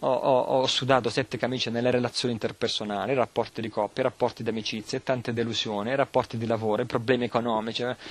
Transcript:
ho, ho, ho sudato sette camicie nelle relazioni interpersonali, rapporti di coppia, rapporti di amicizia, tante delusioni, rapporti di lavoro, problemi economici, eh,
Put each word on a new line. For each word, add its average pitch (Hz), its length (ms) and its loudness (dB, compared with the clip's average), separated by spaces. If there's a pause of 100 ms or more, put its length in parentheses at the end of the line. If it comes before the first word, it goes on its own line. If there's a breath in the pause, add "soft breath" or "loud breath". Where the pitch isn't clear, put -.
ho, 139 120 2
ho, 127 280 4
ho 135 260 2
sudato 127 440 4
sette 127 280 -2
camicie 123 320 -2
nelle 120 200 2
relazioni 123 440 2
interpersonali, 107 800 -2
rapporti 117 460 0
di 113 80 -4
coppia, 107 360 -2
rapporti 123 380 0
di 117 60 -6
amicizia, 113 520 -4
tante 123 320 -2
delusioni, 113 600 -2
rapporti 127 440 -2
di 113 80 -4
lavoro, 110 380 0
problemi 120 400 0
economici, 113 580 0
eh, 123 140 -4 (140)